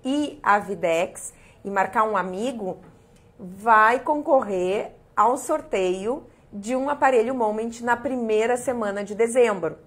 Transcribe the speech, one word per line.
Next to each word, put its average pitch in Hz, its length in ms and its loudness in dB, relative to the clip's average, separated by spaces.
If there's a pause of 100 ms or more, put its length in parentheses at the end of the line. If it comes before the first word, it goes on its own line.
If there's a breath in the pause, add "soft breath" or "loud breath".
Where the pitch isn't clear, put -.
e 277 380 -4
a 202 160 4
Videx, 175 720 -2 (320 soft breath)
e 202 60 -8
marcar 196 340 0
um 220 140 0
amigo, 190 640 -6 (580 soft breath)
vai 214 640 4
concorrer 240 920 0 (220)
ao 233 220 4
sorteio 214 880 -2 (260 soft breath)
de 208 240 -6
um 269 140 -2
aparelho 262 460 2
Moment 233 480 -4
na 240 120 2
primeira 233 640 0
semana 220 460 -4
de 202 100 -8
dezembro. 214 720 2